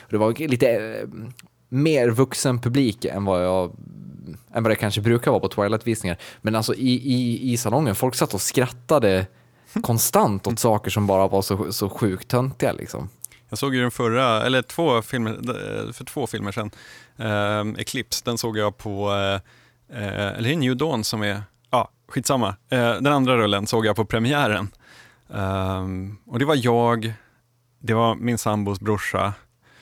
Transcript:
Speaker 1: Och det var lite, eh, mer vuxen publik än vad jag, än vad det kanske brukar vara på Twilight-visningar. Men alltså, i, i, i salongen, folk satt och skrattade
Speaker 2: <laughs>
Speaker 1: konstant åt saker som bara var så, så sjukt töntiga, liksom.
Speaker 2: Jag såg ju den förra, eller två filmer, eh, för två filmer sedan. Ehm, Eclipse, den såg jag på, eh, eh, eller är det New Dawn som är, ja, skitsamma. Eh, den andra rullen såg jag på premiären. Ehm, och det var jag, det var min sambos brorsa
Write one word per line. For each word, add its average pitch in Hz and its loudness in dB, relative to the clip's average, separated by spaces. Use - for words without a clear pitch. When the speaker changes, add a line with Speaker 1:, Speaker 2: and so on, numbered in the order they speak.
Speaker 1:
Och - -20
det 107 0
var 113 2
lite, 123 4
eh, 110 -2
mer 135 4
vuxen 123 2
publik 123 0
än 98 -4
vad 90 2
jag, 90 0
än 113 0
vad 110 4
det 107 4
kanske 107 0
brukar 120 4
vara 104 4
på 95 0
Twilight-visningar. 104 0
Men 107 0
alltså, 113 0
i, 127 2
i, 123 0
i 117 0
salongen, 117 2
folk 127 0
satt - 0
och 98 -2
skrattade 107 2
Speaker 2:
<laughs> 220 -2
Speaker 1:
konstant 117 2
åt 110 -2
saker 107 2
som 104 2
bara 95 4
var 98 2
så, 95 -2
så 101 -2
sjukt 95 -2
töntiga, 127 0
liksom. - -8
Speaker 2:
Jag 110 -10
såg 139 -2
ju 127 2
den 123 0
förra, 117 2
eller 127 2
två 127 0
filmer, 113 -4
eh, 107 -6
för - -14
två 131 -6
filmer 104 -6
sedan. 107 -6
Ehm, 104 0
Eclipse, - -6
den 120 -2
såg 113 -4
jag 104 0
på, 101 -4
eh, 98 0
eh, 101 -2
eller 117 -2
är - -
det 156 0
New 127 0
Dawn 135 -2
som 107 -4
är, 104 -4
ja, 120 0
skitsamma. 123 0
Eh, 120 2
den 107 0
andra 131 4
rullen 104 2
såg 113 2
jag 104 2
på 110 0
premiären. 113 0
Ehm, 95 -4
och 120 -4
det 139 2
var 151 2
jag, 117 2
det 110 -2
var 113 4
min 117 -2
sambos 101 -2
brorsa 101 -2